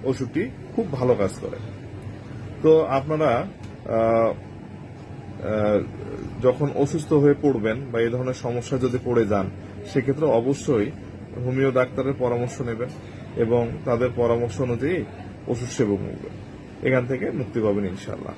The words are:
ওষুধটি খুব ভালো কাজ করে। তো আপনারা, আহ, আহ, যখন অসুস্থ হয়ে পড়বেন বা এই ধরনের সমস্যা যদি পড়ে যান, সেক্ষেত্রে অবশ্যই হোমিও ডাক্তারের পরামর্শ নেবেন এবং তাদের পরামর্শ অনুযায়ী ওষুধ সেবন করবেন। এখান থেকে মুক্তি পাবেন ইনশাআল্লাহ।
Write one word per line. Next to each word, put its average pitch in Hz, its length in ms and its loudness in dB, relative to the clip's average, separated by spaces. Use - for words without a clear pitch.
ওষুধটি 135 460 -2
খুব 196 160 -2
ভালো 127 220 4
কাজ 98 160 2
করে। - 160 -6
তো 160 220 8
আপনারা, 143 480 2
আহ, - 640 -4
আহ, 113 360 4
যখন 131 320 4
অসুস্থ 147 380 0
হয়ে 143 300 8
পড়বেন 123 500 2
বা 117 80 0
এই 117 80 4
ধরনের 127 260 -2
সমস্যা 123 440 -4
যদি 123 260 0
পড়ে 117 220 4
যান, 98 240 2
সেক্ষেত্রে 139 340 2
অবশ্যই 123 640 2
হোমিও 131 260 2
ডাক্তারের 127 480 2
পরামর্শ 120 420 0
নেবেন 120 280 -4
এবং 120 340 4
তাদের 123 320 2
পরামর্শ 117 440 2
অনুযায়ী 131 440 0
ওষুধ 120 200 -2
সেবন 101 280 2
করবেন। - 540 -8
এখান 127 180 4
থেকে 135 240 -2
মুক্তি 123 300 -2
পাবেন 104 240 2
ইনশাআল্লাহ। - 540 -8